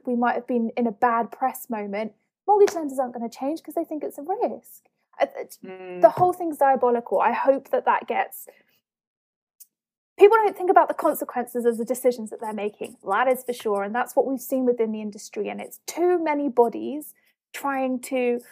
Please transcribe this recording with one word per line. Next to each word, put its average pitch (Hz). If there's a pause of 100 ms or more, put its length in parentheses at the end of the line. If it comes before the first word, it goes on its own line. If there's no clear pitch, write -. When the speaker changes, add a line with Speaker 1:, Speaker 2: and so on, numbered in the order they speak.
Speaker 1:
we 247
might 240
have 240
been 233
in 240
a 220
bad 233
press -
moment. 208 (320)
Mortgage 403
lenders 285
aren't 247
gonna 233
change 277
'cause 302
they 339
think 302
it's -
a 285
risk. 339 (320)
Uh, - (100)
it, -
Speaker 2:
Mm. 370
Speaker 1:
the 330
whole 359
thing's 339
diabolical. 240
I 214
hope 269
that 247
that 226
gets, - (1700)
people 415
don't 415
think 359
about 320
the 285
consequences 247
of 233
the 233
decisions 240
that -
they're 220
making. 208 (100)
That 220
is 254
for 247
sure. 202
And 208
that's 247
what 269
we've 262
seen 262
within 240
the 214
industry. 208
And 202
it's -
too 359
many 294
bodies 233 (380)
trying 262
to, 247 (120)